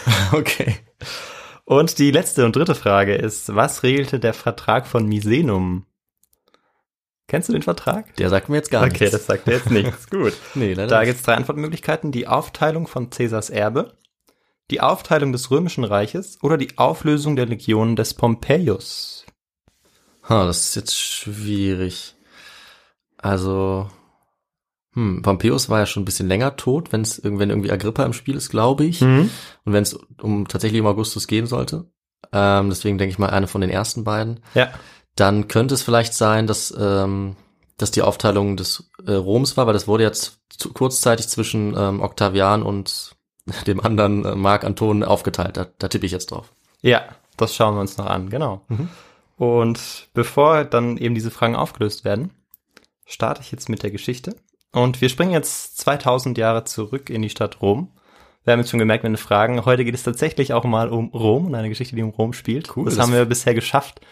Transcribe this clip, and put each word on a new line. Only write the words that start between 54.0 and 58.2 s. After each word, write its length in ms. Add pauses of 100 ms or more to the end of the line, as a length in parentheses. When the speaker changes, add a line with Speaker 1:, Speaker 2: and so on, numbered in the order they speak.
Speaker 2:
Und 280
wir 80
springen 240
jetzt 460
zweitausend 600
Jahre 260
zurück 460
in 120
die 80
Stadt 320
Rom. 300 (520)